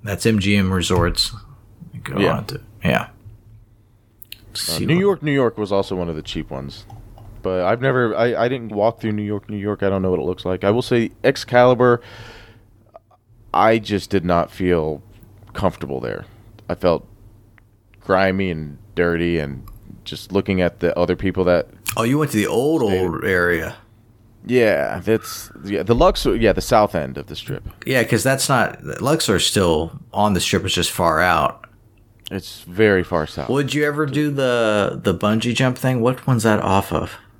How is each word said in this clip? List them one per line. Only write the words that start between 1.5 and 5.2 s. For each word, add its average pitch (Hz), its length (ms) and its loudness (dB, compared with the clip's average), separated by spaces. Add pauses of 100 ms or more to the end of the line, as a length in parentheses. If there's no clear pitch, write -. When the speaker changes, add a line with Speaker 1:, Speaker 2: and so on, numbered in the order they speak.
Speaker 1:
Go - 160 -6
Speaker 2:
Yeah. 85 180 2
Speaker 1:
on - 100 -6
to, - 140 -10 (240)
yeah. 67 240 2 (1400)
Speaker 2:
Uh, - 40 -12
Speaker 1:
See - 280 -4
Speaker 2:
New 156 120 2
Speaker 1:
what 180 40 4
Speaker 2:
York, 196 220 2